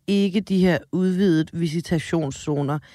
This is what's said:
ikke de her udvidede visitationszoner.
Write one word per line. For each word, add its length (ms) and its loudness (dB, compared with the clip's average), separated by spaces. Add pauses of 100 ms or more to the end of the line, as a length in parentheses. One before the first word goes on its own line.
ikke 340 0
de 180 -2
her 200 4 (140)
udvidede 600 2
visitationszoner. 1300 -4 (160)